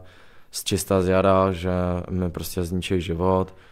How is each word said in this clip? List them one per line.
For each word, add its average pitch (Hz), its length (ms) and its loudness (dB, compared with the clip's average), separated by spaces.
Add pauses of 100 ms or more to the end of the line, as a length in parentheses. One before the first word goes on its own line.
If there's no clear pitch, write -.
(500)
z - 140 -10
čista 95 380 0
z 90 60 2
jara, 95 440 4
že 90 180 -4 (400)
mi 90 200 -2
prostě 87 340 -6
zničí 90 360 -2
život, 90 540 0 (180)